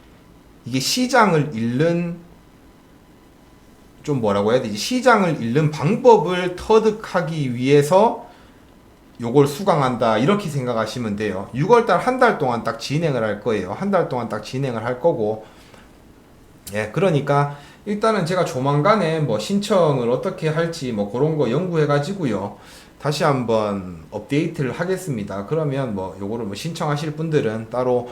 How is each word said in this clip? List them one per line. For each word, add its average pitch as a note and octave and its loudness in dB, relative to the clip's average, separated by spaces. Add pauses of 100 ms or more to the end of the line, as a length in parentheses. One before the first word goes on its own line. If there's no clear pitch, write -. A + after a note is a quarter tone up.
(680)
이게 B2 -2
시장을 A3 2
잃는 E3+ -2 (1700)
좀 C#3+ -2
뭐라고 G2+ 2
해야 B2+ 2
되지? G#2 -6
시장을 A3 2
잃는 C3 2
방법을 F3+ 2
터득하기 F3 0
위해서 C#3+ 4 (920)
요걸 B2+ 4
수강한다 B2+ 2
이렇게 F3 2
생각하시면 A#2 -2
돼요. G2 -4
유월 A3+ 4
달 - 2
한 C4 0
달 A#3+ 4
동안 A#2+ 0
딱 A2+ -4
진행을 C#3+ -2
할 G#2 -2
거예요. G2+ -2
한 G3 -4
달 E3+ 2
동안 A#2+ -4
딱 G#2+ -6
진행을 B2+ -4
할 B2 -4
거고 A2+ 0 (1300)
예, G#2 -4
그러니까 D3 2 (280)
일단은 G#3 0
제가 F3 0
조만간에 D#3 0
뭐 A2 -2
신청을 E3 0
어떻게 D#3 -2
할지 D#3 -4
뭐 G2+ -2
그런 D3+ 0
거 D3+ 0
연구해가지고요. D3 -2 (460)
다시 D3 -2
한번 G#2 -2
업데이트를 C#3+ -4
하겠습니다. A2+ -6
그러면 C3+ -2
뭐 F#2 -6
요거를 A2 -6
뭐 G2 -8
신청하실 D#3 -4
분들은 A2+ -2
따로 B2 0